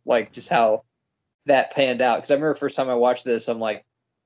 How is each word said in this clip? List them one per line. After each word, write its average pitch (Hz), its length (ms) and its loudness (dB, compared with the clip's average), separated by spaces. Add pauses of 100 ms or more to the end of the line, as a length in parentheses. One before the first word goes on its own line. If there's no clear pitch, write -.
Like, 113 280 0
just - 180 -8
how 113 320 2 (640)
that 139 260 2
panned 127 300 0
out. 120 160 2
'Cause - 140 -4
I - 20 4
remember 147 200 0
the - 60 -14
first 139 160 -4
time 131 140 -2
I 123 60 0
watched 123 280 2
this, 117 240 -2
I'm 113 120 -4
like, 107 240 -6 (420)